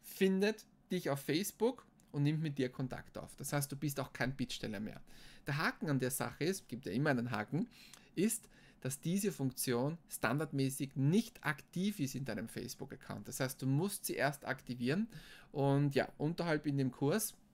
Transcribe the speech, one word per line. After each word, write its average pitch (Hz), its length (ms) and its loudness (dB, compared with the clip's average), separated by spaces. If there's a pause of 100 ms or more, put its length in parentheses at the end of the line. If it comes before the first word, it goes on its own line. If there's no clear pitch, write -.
findet 196 600 2 (280)
dich 175 180 0
auf 139 80 2
Facebook 214 680 0 (240)
und 143 100 0
nimmt 151 180 4
mit 151 180 -2
dir 127 100 2
Kontakt - 500 -6
auf. - 160 -12
Das - 180 -6
heißt, 143 200 0
du - 20 -6
bist 143 240 -4
auch 131 140 -4
kein 127 240 -2
Bittsteller 110 420 -4
mehr. - 220 -6 (480)
Der 143 100 0
Haken 196 320 -2
an 135 80 4
der 127 140 2
Sache - 320 -2
ist, 190 240 -2
gibt - 180 -8
ja 90 60 -2
immer 143 180 2
einen 123 220 2
Haken, 110 340 0 (480)
ist, - 340 0 (320)
dass 131 200 -4
diese 196 320 0
Funktion 135 680 0 (100)
standardmäßig 135 840 0
nicht 156 500 4
aktiv 175 540 -2
ist 135 160 -2
in 135 100 -4
deinem 110 220 -4
Facebook-Account. - 800 -10
Das - 140 -8
heißt, 131 200 -2
du 131 60 -2
musst 151 380 2
sie - 100 -2
erst 143 300 0
aktivieren 131 640 0 (420)
und 139 440 4
ja, 123 140 4 (100)
unterhalb 156 480 2
in 143 120 2
dem 131 140 2
Kurs 165 420 2 (200)